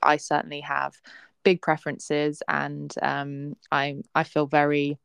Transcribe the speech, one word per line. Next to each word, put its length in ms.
I 140
certainly 440
have 340
big 180
preferences, 880
and, 520
um, 540
I, 300
I 120
feel 200
very 600